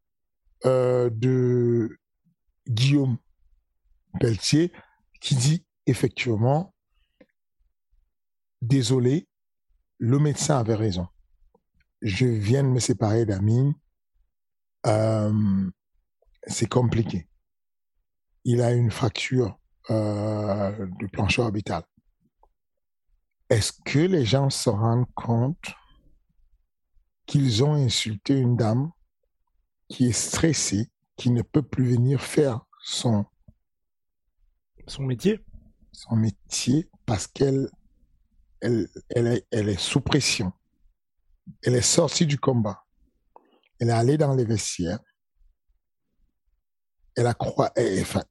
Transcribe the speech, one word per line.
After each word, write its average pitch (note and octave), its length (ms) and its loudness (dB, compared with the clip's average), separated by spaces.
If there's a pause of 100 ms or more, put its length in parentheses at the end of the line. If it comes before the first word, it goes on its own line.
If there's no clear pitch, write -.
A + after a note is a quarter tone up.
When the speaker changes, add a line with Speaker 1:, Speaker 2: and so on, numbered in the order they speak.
(640)
Speaker 1:
euh, B2 440 2
de A#2+ 920 0 (680)
Guillaume C3 480 2 (1000)
Pelletier, C#3+ 520 0 (500)
qui - 140 -2
dit C#3+ 300 0 (200)
effectivement, « B2+ 880 0 (1900)
Désolé, B2+ 680 2 (720)
le B2 200 2
médecin D3 380 2
avait A2+ 180 0
raison. F#2+ 320 -2 (920)
Je A#2 240 0
viens A#2 380 0
de C3+ 60 2
me B2+ 100 2
séparer A2+ 460 2
d'Amine. A2 480 2 (1120)
Euh, G#2+ 840 2 (760)
c'est - 240 -4
compliqué. A2+ 580 0 (1160)
Il A#2+ 180 2
a A#2+ 100 2
une A#2+ 200 2
fracture, A#2 680 -2 (300)
euh, G#2 1000 -2 (120)
du G#2+ 80 -8
plancher G#2+ 340 -2
orbital. » G2+ 420 -4 (1700)
Est-ce A2+ 220 0 (140)
que - 140 0
les E3+ 260 2
gens C#3 240 2
se - 200 -2
rendent A#2 460 0
compte A#2+ 580 -2 (1500)
qu'ils C3 380 2
ont D3 100 2
insulté B2+ 640 0
une B2 180 2
dame A#2+ 360 0 (960)
qui - 180 0
est A#2+ 40 0
stressée, - 800 -2 (240)
qui - 160 -2
ne A#2+ 100 0
peut - 200 -2
plus B2+ 240 -2
venir B2 360 2
faire C3+ 440 0 (160)
son G#2+ 440 -2 (1600)
Speaker 2:
Son - 160 -10
métier. C3+ 400 -2 (480)
Speaker 1:
son - 240 -6
métier A#2 720 -2 (160)
parce G#2+ 220 -4
qu'elle, C3+ 420 0 (920)
elle, A2 260 0 (220)
elle A#2+ 180 0
est, A#2 240 -2
elle G#2+ 180 0
est G2 100 -2
sous - 220 0
pression. - 520 -2 (1120)
Elle B2 120 2
est A#2+ 60 2
sortie E3 440 2
du C#3+ 120 0
combat. A2+ 480 -2 (920)
Elle A#2 100 0
est A#2 40 2
allée A#2+ 240 4
dans C#3+ 180 2
les B2+ 100 2
vestiaires. G#2 540 -4 (2250)
Elle A2+ 120 2
a A#2+ 60 2
croi-, A#2 420 -2
elle, G2 260 0
enfin, - 300 -4